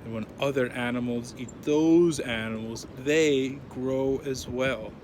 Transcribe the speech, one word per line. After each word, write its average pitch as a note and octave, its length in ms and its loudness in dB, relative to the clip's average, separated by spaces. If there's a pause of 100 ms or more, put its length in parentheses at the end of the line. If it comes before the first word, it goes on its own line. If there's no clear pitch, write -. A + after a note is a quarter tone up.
And A2+ 100 -10
when A2 120 -6 (140)
other C3+ 320 0
animals A#2+ 680 -4
eat B2 140 -12 (120)
those D#3+ 560 6
animals, A2+ 680 -4 (100)
they C#3 720 2
grow C3+ 520 0
as C3+ 280 -6
well. B2 560 -4